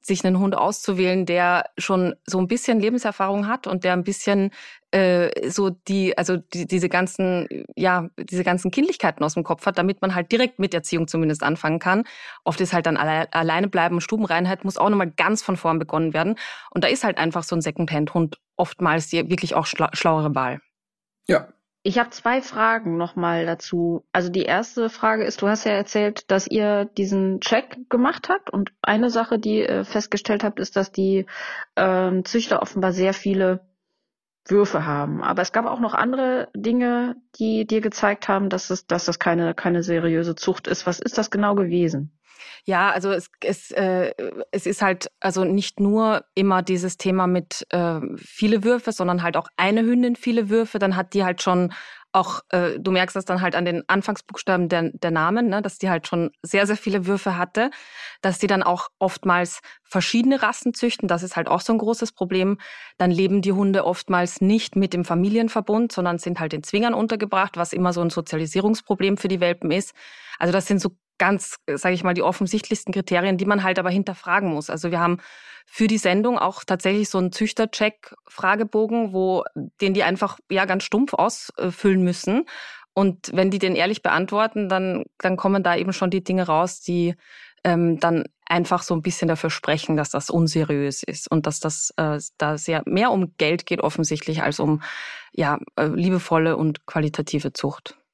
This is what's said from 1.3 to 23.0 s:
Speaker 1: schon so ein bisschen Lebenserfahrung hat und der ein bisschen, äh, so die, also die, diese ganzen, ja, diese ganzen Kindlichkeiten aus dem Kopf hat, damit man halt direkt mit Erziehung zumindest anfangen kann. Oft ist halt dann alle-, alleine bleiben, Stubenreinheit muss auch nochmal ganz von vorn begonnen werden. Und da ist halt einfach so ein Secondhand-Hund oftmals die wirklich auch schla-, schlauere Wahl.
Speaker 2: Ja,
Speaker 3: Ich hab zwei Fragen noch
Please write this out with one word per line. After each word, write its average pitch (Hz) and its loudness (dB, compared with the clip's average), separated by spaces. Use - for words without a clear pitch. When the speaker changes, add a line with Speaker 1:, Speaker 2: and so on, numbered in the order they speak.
Speaker 1:
schon 185 0
so 185 -2
ein 185 2
bisschen 233 0
Lebenserfahrung 202 0
hat 233 -4
und 190 -4
der 180 2
ein 180 0
bisschen, 196 0
äh, 180 2
so 196 0
die, 185 0
also 180 0
die, 175 -8
diese 180 0
ganzen, 185 0
ja, 180 0
diese 180 -4
ganzen 180 0
Kindlichkeiten 269 0
aus 151 -2
dem 170 -2
Kopf - -4
hat, 190 0
damit 190 0
man 190 -2
halt 175 -2
direkt 240 0
mit 190 -2
Erziehung 165 -2
zumindest 160 0
anfangen 156 0
kann. 190 2
Oft 170 -2
ist 180 -2
halt 165 2
dann 160 0
alle-, 156 -2
alleine 165 0
bleiben, 170 2
Stubenreinheit 185 0
muss 190 -4
auch 202 2
nochmal 196 2
ganz 214 0
von 190 -2
vorn 165 0
begonnen 160 0
werden. 170 0
Und 175 0
da 180 4
ist 254 2
halt 208 0
einfach 165 0
so - -4
ein 165 2
Secondhand-Hund 156 0
oftmals 165 0
die 165 0
wirklich 160 -2
auch 160 0
schla-, - -2
schlauere 156 2
Wahl. 131 -4
Speaker 2:
Ja, - 2
Speaker 3:
Ich 196 0
hab 233 0
zwei 254 -2
Fragen 220 0
noch 170 -4